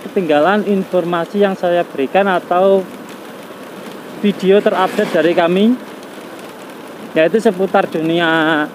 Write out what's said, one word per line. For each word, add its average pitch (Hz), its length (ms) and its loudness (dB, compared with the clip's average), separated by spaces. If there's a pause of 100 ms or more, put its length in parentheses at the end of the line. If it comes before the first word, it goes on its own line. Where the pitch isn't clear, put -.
ketinggalan 180 640 2
informasi 180 720 0
yang 190 160 2
saya 175 240 2
berikan 175 480 0
atau 185 560 2 (1400)
video 202 400 4
terupdate 185 480 0
dari 165 240 2
kami, 185 400 4 (1400)
yaitu 170 240 4
seputar 196 480 2
dunia 160 720 2 (140)